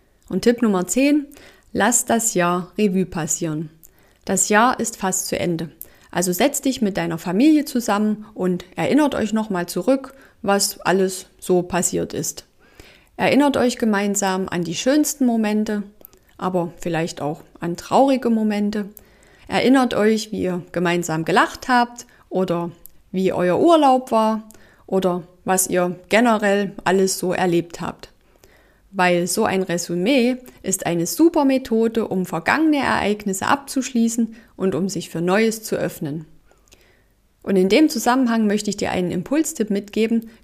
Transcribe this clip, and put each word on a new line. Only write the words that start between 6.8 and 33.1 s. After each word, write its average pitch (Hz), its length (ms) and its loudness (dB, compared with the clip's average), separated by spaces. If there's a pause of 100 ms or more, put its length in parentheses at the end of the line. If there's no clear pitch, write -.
mit 196 160 0
deiner 170 200 -4
Familie 285 480 2
zusammen 214 680 -2
und 180 320 -2 (100)
erinnert 269 400 2
euch 208 180 -2
nochmal 190 340 -2
zurück, 175 460 -2 (280)
was 196 400 0
alles 190 460 0 (120)
so 180 240 2
passiert 175 500 -4
ist. - 320 -8 (720)
Erinnert 269 400 2
euch 247 200 0
gemeinsam 196 720 -2
an 175 140 -4
die 165 120 -6
schönsten 294 500 0
Momente, 214 580 0 (540)
aber 180 400 -4
vielleicht 170 440 -4
auch 143 200 -6 (180)
an 175 160 -6
traurige 254 540 2
Momente. 214 560 0 (640)
Erinnert 269 460 4
euch, 214 380 0
wie 190 120 -4
ihr 180 180 -4 (100)
gemeinsam 170 540 -2
gelacht 240 420 0
habt 240 380 0 (240)
oder 175 420 -2 (400)
wie 185 220 0
euer 180 260 2
Urlaub 277 520 4
war 220 360 0 (380)
oder 180 380 -2 (200)
was 185 240 0
ihr 180 280 0 (140)
generell 202 640 2 (100)
alles 190 340 2
so 185 160 -4
erlebt 170 480 0
habt. - 280 -12 (800)
Weil 180 360 2
so 214 160 0
ein 190 200 0
Resümee 196 760 0 (260)
ist 190 220 -4
eine 170 200 -2
super 320 380 2
Methode, 226 640 0
um 185 180 -2
vergangene 247 520 0
Ereignisse 208 680 -2